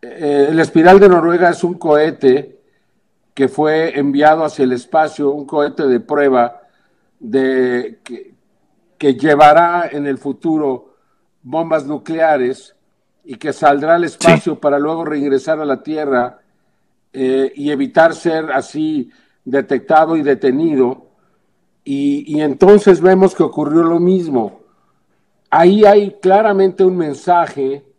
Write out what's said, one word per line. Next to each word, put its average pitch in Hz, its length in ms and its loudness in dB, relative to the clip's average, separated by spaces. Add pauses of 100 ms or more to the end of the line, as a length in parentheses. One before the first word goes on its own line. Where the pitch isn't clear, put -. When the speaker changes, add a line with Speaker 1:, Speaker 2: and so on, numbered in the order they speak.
Speaker 1:
Eh, 143 500 -2
el 160 80 0
espiral 170 400 4
de 202 120 8
Noruega 170 400 2
es 165 140 -6
un 180 100 -4
cohete 147 840 0 (760)
que 135 140 -2
fue 156 500 -2
enviado 147 460 -2
hacia 147 200 -4
el 127 80 -2
espacio, 147 600 -4
un 143 140 -10
cohete 143 400 -4
de 123 140 0
prueba 131 600 -2 (580)
de, 127 880 -4
que, - 300 -20 (640)
que 139 160 0
llevará 156 760 2
en 143 160 -8
el 139 120 -6
futuro 139 800 -6 (460)
bombas 160 440 -4
nucleares 147 920 -4 (480)
y 135 120 -16
que 147 180 -8
saldrá 147 400 0
al 170 80 0
Speaker 2:
Sí. 165 140 -8
Speaker 1:
espacio 165 440 0
para 143 180 0
luego 160 280 -4
regresar 143 540 -4
a 156 40 -8
la 143 180 -6
Tierra, 139 580 -4 (720)
eh, 131 420 -2
y 143 160 -6
evitar 147 440 0
ser 160 380 -6
así 147 580 -6 (340)
detectado 139 720 0
y 156 60 -2
detenido. 135 840 -2 (800)
Y, 143 520 -4
y 151 60 -2
entonces 185 580 4
vemos 190 340 4
que 170 100 0
ocurrió 151 380 -2
lo 170 160 0
mismo. 165 640 -2 (920)
Ahí 180 340 4
hay 202 360 4
claramente 190 640 2
un 185 120 2
mensaje 143 880 -4 (140)